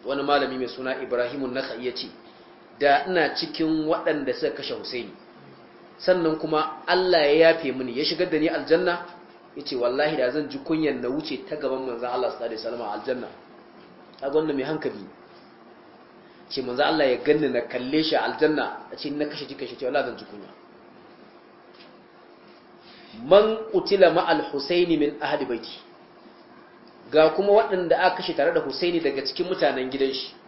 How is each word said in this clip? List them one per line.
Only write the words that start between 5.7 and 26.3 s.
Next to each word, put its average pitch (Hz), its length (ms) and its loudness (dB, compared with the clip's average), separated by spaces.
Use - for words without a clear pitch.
sannan 165 420 2
kuma 165 480 -2
Allah 180 420 4
ya 160 240 8
yafe 165 180 -2
mini, 127 260 -4
ya 147 60 -2
shigar 170 260 -2
da 151 100 0
ni 156 100 2
aljanna," 165 560 0
ya 147 80 -12
ce, 139 140 -8
"Wallahi 139 400 0
da 123 140 0
zan 143 180 -4
ji 139 160 -12
kunyan 151 360 0
na 123 80 -4
wuce 143 380 -6
ta 156 80 -8
gaban 135 300 -4
manzon 120 240 -6
Allah 123 240 -2
sallallahu 120 160 -8
alaihi 110 160 -8
wasallama 117 240 -6
a 104 80 -6
aljanna." 120 300 -6
Kaga 139 160 -4
wannan 156 220 2
mai 135 80 -2
hankali 127 400 -6
ce, - 120 -8
manzon 123 240 -2
Allah 151 220 2
ya 123 160 4
ganni 147 260 4
na 120 120 0
kalle 131 420 -2
shi 156 120 0
a 113 120 2
aljanna, 135 640 0
a - 60 -14
ce - 120 -10
na 147 160 -4
kashe 147 220 -10
jikin 135 200 -10
shi, 117 100 -12
ce, 131 80 -8
"Wallahi 135 240 0
zan 110 80 -12
ji 107 80 -16
kunya." 101 240 -18
Man 208 340 6
qutila 185 400 6
ma 170 160 2
al-Husaini 160 680 0
min 147 140 2
ahli 143 240 -2
baiti. - 340 -8